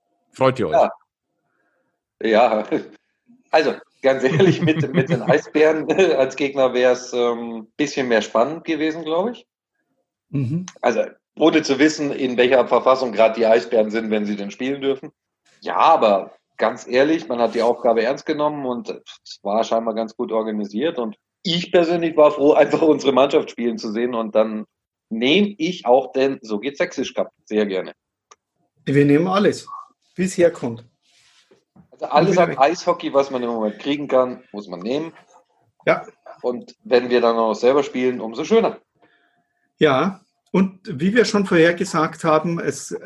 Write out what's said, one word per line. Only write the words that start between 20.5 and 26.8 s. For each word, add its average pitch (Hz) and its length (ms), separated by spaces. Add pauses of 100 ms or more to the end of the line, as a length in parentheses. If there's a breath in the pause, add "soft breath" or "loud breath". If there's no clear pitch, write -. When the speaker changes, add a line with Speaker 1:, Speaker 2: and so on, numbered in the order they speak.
Speaker 2:
Und 107 160 (260)
ich 175 300
persönlich 170 460
war 151 140
froh, 147 200
einfach 147 300
unsere 139 320
Mannschaft 139 360
spielen 117 280
zu 110 160
sehen. 120 200
Und 113 220
dann 107 300 (480)
nehm 160 440
ich 165 280
auch 131 280
den 135 280
So 107 180
geht 139 180
Sächsisch 143 360